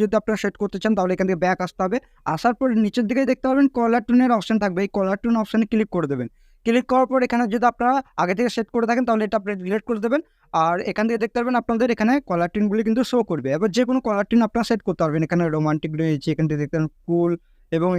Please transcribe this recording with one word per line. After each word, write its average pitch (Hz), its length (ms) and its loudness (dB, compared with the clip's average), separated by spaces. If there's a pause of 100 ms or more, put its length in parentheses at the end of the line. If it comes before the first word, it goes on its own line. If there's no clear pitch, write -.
যদি 214 180 0
আপনারা 214 240 -2
সেট 196 180 -2
করতে 196 220 -6
চান 220 140 2
তাহলে 185 180 0
এখান 190 140 0
থেকে 180 140 0
ব্যাক 185 220 0
আসতে - 200 -8
হবে। 190 120 -2 (380)
আসার 233 240 0
পর 262 80 0 (180)
নিচের 214 240 0
দিকে 247 120 0 (100)
দেখতে 254 180 -2
পাবেন 277 160 4 (120)
কলার 233 300 2
টিউনের 247 300 4
অপশন 220 260 0
থাকবে, 185 220 -2
এই 196 120 -4
কলার 196 240 0
টিউন 233 200 0
অপশনে 220 300 0
ক্লিক 214 260 0
করে 156 160 -2
দেবেন। 123 160 -4 (360)
ক্লিক 240 260 2
করার 254 200 4
পর 262 160 2
এখানে 240 160 0 (100)
যদি 233 180 0
আপনারা 240 220 0 (280)
আগে 175 160 0
থেকে 240 180 0
সেট 226 200 -4
করে 226 140 2
থাকেন 240 180 0
তাহলে 220 200 2
এটা 214 120 -2
আপনি 202 120 -8 (120)
ডিলিট 202 260 -2
করে 226 160 -2
দেবেন। 262 160 0 (440)
আর 170 100 0 (160)
এখান 208 160 -2
থেকে 226 160 -2
দেখতে 233 160 -4
পারবেন 247 220 -2
আপনাদের 233 340 0
এখানে 226 180 2 (160)
কলার 170 240 0
টিউনগুলি 208 340 0
কিন্তু 220 140 2 (100)
শো 247 60 2 (120)
করবে। 131 280 -2
এবার 208 200 0
যে 254 120 4
কোনো 262 160 0
কলার 208 240 0
টিউন 233 180 4
আপনারা 233 220 -2
সেট 226 180 0
করতে 180 160 -2
পারবেন। 156 240 0
এখানে 175 160 0 (120)
রোমান্টিক 156 360 0 (100)
রয়েছে, 156 320 0
এখান 160 160 0
থেকে 147 140 -2
দেখতে 143 140 -6
পারেন 156 120 0 (180)
কুল, 170 240 2 (400)
এবং 165 280 0